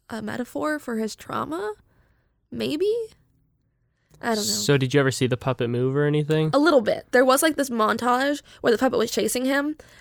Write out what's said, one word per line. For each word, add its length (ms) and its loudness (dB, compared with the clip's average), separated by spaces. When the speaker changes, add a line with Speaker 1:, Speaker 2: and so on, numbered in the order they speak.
Speaker 1:
a 120 -8
metaphor 560 -4
for 180 -6
his 180 -4
trauma, 600 -6
maybe? 420 -2
I 60 -4
don't 80 0
know. 60 -4
Speaker 2:
So 360 2
did 160 0
you 60 6
ever 100 4
see 160 0
the 100 0
puppet 320 -2
move 280 0
or 80 2
anything? 500 0
Speaker 1:
A 40 4
little 220 4
bit. 320 -4
There 120 6
was, 180 4
like, 140 2
this 140 -2
montage 720 0
where 100 2
the 60 2
puppet 200 2
was 120 0
chasing 340 -2
him, 320 -2